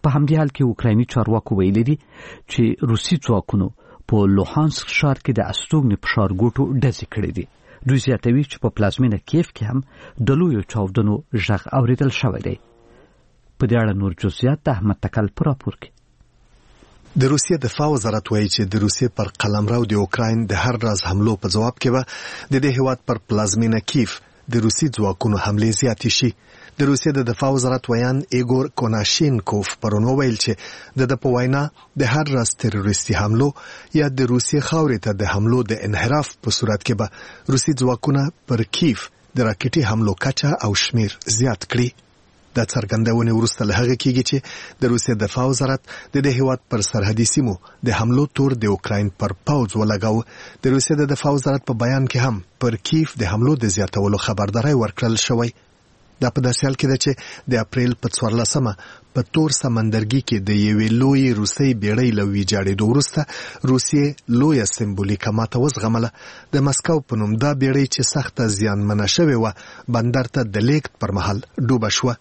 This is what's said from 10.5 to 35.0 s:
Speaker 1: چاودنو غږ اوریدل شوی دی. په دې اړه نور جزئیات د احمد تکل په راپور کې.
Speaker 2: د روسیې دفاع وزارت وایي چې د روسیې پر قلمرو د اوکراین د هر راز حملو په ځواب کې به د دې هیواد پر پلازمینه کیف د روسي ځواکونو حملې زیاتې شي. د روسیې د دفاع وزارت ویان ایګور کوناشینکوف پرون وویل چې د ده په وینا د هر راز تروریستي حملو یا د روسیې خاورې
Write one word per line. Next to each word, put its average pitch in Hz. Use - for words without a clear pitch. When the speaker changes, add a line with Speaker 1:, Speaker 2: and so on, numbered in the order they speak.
Speaker 1:
چاودنو 104
غږ 101
اوریدل 127
شوی 110
دی. -
په 131
دې 117
اړه 107
نور 98
جزئیات 123
د 156
احمد 98
تکل 104
په 156
راپور -
کې. -
Speaker 2:
د 131
روسیې 156
دفاع 151
وزارت 110
وایي 104
چې -
د 104
روسیې 110
پر 104
قلمرو 104
د 107
اوکراین 113
د -
هر 120
راز 104
حملو 104
په 104
ځواب 113
کې 127
به 131
د 135
دې 143
هیواد 131
پر 117
پلازمینه 107
کیف 120
د 117
روسي 113
ځواکونو 104
حملې 104
زیاتې 113
شي. 120
د 143
روسیې 143
د 135
دفاع 135
وزارت 127
ویان 123
ایګور 127
کوناشینکوف 110
پرون 107
وویل 131
چې 107
د 131
ده 131
په 135
وینا 131
د 117
هر 151
راز 117
تروریستي 104
حملو 104
یا 143
د 127
روسیې 123
خاورې 151